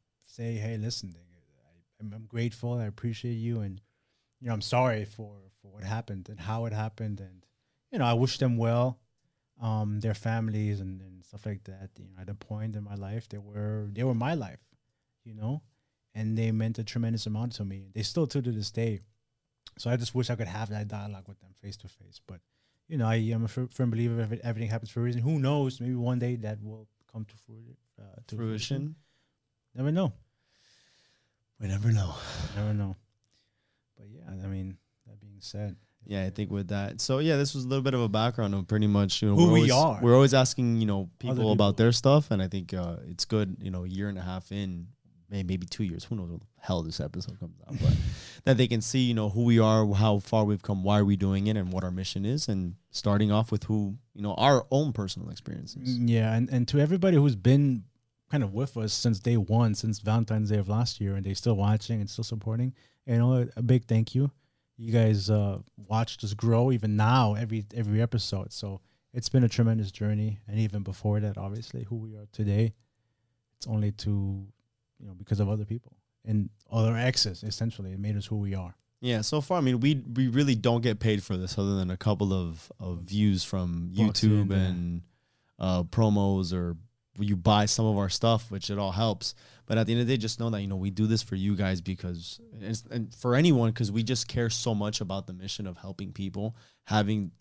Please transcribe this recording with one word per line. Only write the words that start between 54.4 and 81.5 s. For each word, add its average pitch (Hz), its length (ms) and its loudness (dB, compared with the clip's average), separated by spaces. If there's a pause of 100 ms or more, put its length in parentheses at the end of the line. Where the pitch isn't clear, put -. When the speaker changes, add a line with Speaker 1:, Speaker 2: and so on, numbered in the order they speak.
Speaker 2:
own 139 240 2
personal 95 360 -6
experiences. - 680 -8
Speaker 1:
Mm, 120 120 2
yeah, 113 260 4
and, 123 160 2
and 123 160 2
to 143 120 2
everybody 170 380 4
who's 139 180 6
been 127 480 4 (460)
kind 143 140 0
of 98 100 -2
with 123 240 -2
us 110 160 -2
since 113 260 0
day 120 180 2
one, 110 380 4
since 110 240 -4
Valentine's 107 520 0
Day 107 60 2
of 98 120 0
last 117 320 -2
year, 98 140 0
and 98 100 -4
they 98 80 -2
still 113 220 2
watching 104 440 2
and 101 100 -4
still - 140 -6
supporting, 113 500 -4 (320)
you 117 120 2
know, 120 160 6
a, 123 140 2 (100)
a 117 40 -4
big 123 240 4
thank 113 300 2
you. 139 160 2 (460)
You 113 140 -6
guys, 110 380 4
uh, 101 300 2 (180)
watched 110 460 -2
us 101 100 -4
grow 117 380 4
even 107 240 0
now, 110 400 4
every, 110 300 -4 (100)
every 107 260 2
episode. 107 520 -2
So 98 280 -10 (320)
it's 123 160 -6
been 131 140 6
a 117 60 6
tremendous 113 420 2
journey. 107 560 -2
And 104 120 -4
even 104 220 0
before 104 380 -2
that, 104 180 -4
obviously, 110 460 -8
who 113 140 -8
we 110 180 -12
are 104 160 -18
today, 107 420 2 (840)
it's - 100 -14
only 107 240 0
to, 104 180 -6 (920)
you - 80 -20
know, 98 60 -16
because 101 260 -4
of 101 100 2
other 107 160 -2
people 110 320 -10 (280)
and 107 240 0 (220)
other 113 240 4
exes, 117 480 0
essentially. 104 480 -6
It 95 80 -8
made 104 180 -2
us 98 80 -6
who 107 120 -4
we 98 180 -2
are. 92 200 -8 (260)
Speaker 2:
Yeah, 120 200 0
so 147 200 -2
far, 180 160 0
I 165 40 2
mean, 127 200 2
we, 147 140 4 (200)
we 131 140 2
really 135 260 4
don't 117 260 2
get 113 180 0
paid 107 240 2
for 98 120 -4
this 92 220 -4